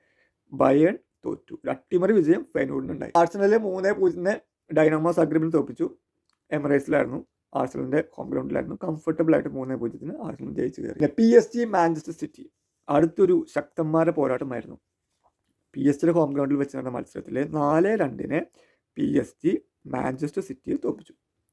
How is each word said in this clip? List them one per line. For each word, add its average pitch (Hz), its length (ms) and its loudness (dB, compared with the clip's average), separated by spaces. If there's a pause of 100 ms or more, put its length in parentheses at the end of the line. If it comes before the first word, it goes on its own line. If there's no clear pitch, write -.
(520)
ബയേൺ 139 420 4 (300)
തോറ്റു. - 300 -10
ഒരു 151 160 -8
അട്ടിമറി 180 420 0
വിജയം 180 300 4 (120)
ഫെയനോർഡിനുണ്ടായി. 135 640 -4
ആഴ്സണൽ 196 420 4
മൂന്നേ 190 340 -2
പൂജ്യത്തിന് 185 420 0 (360)
ഡൈനാമോ 156 420 2
സാഗ്രിബിനെ 160 440 0
തോൽപ്പിച്ചു. 139 300 -2 (640)
എമിറേറ്റ്സിലായിരുന്നു, 143 680 0 (320)
ആഴ്സണലിൻ്റെ 131 480 -2 (120)
ഹോം 135 180 -12
ഗ്രൗണ്ടിലായിരുന്നു. 139 540 -6
കംഫർട്ടബിൾ 160 500 -2
ആയിട്ട് 151 140 0
മൂന്നേ 131 260 -8
പൂജ്യത്തിന് 120 400 -8 (100)
ആഴ്സണൽ 139 340 -12
ജയിച്ചു 131 220 -6
കയറി. - 180 -10
പിന്നെ - 200 2
പി 226 80 6 (120)
എസ് 226 160 4
ജി 240 100 0
മാഞ്ചസ്റ്റർ 170 560 0
സിറ്റി - 240 -14 (440)
അടുത്തൊരു 170 480 4 (180)
ശക്തന്മാരെ 160 640 0
പോരാട്ടമായിരുന്നു. 127 600 -4 (960)
പി 135 160 -6
എസ് 143 100 0
ജിയുടെ 165 160 4
ഹോം 151 180 2
ഗ്രൗണ്ടിൽ 139 280 0
വെച്ച് 139 140 -6
നടന്ന 131 140 -8
മത്സരത്തിൽ - 460 -10 (160)
നാല് 156 380 2 (100)
രണ്ടിന് 143 380 -4 (580)
പി 147 100 -2 (140)
എസ് - 240 -6
ജി 170 80 2 (340)
മാഞ്ചസ്റ്റർ 139 600 -4
സിറ്റിയെ - 360 -8
തോൽപ്പിച്ചു. - 300 -6 (380)